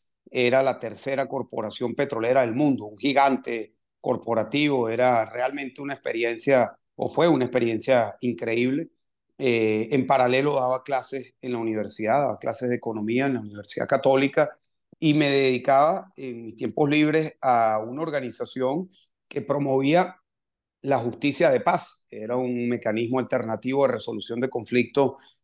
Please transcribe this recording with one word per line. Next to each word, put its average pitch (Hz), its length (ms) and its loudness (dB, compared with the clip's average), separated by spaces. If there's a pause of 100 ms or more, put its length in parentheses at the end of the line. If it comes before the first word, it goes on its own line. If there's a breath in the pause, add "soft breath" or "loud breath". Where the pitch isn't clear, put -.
(300)
era 123 320 2
la 135 160 0
tercera 131 500 -6
corporación 120 640 -6
petrolera 127 460 2
del 117 140 2
mundo, 127 320 0
un 104 100 -16
gigante 127 800 0 (260)
corporativo. 120 880 0
Era 117 400 2
realmente 135 540 -6
una 143 120 -8
experiencia, 117 840 0 (160)
o - 160 -4
fue 160 180 2
una 135 160 4
experiencia 117 760 0
increíble. 120 680 -2 (480)
Eh, 110 540 0
en 127 160 2
paralelo 131 480 2
daba 127 280 -2
clases 131 600 -8
en 127 100 -6
la 120 60 -4
universidad, 110 640 -2
daba 123 180 -2
clases 123 320 -4
de 120 60 0
economía 113 500 -2
en 135 80 0
la 117 60 -2
Universidad 104 460 -8
Católica 135 720 2 (440)
y 156 120 4
me 147 160 4
dedicaba 139 880 2
en 123 280 -12
mis 110 120 -14
tiempos 135 320 0
libres 151 540 2
a 113 420 2
una 127 160 -10
organización 135 880 -4 (400 soft breath)
que 139 140 -6
promovía 143 720 2 (640)
la 135 160 0
justicia 131 520 0
de 123 100 4
paz. - 480 -2
Era 110 280 -6
un 123 320 -2
mecanismo 117 500 -2
alternativo 127 680 -2
de 123 60 2
resolución 113 480 -6
de 131 80 -2
conflictos 123 640 0 (300 loud breath)